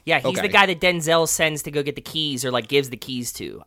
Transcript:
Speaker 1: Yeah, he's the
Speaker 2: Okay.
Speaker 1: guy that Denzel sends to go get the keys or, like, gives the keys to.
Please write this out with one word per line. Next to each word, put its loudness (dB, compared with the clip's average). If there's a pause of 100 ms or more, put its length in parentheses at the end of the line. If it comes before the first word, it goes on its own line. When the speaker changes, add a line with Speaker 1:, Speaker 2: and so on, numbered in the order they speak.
Speaker 1:
Yeah, 2
he's 0
the -2
Speaker 2:
Okay. 0
Speaker 1:
guy 6
that -2
Denzel 2
sends 0
to -8
go -2
get -4
the -12
keys -4
or, -2
like, -2
gives 2
the -10
keys -8
to. -10